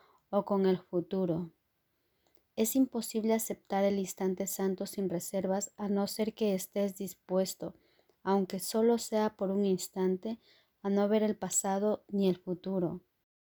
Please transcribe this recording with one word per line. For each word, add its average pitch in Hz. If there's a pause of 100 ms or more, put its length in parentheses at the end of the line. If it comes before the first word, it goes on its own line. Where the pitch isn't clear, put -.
(280)
o 196
con 196
el 190
futuro. 175 (1040)
Es 220
imposible 226
aceptar 202
el 202
instante 185
santo 190
sin 190
reservas 190
a 208
no 202
ser 220
que 208
estés 196
dispuesto, 185 (480)
aunque 190
solo 226
sea 214
por 196
un 202
instante, 190 (440)
a 202
no 202
ver 214
el 214
pasado 196
ni 196
el 180
futuro. 180 (540)